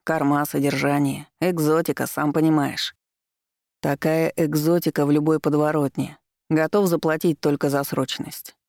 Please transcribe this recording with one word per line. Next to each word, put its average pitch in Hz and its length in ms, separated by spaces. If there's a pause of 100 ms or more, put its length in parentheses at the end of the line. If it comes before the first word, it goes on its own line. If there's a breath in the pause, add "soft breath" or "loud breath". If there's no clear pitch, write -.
корма, 147 420
содержание, 143 840 (120)
экзотика, 160 640
сам 147 280
понимаешь. 156 600 (840)
Такая 160 540
экзотика 156 720
в 143 60
любой 151 280
подворотне. 147 760 (320)
Готов 160 380
заплатить 160 520
только 147 300
за 139 160
срочность. - 720 (120)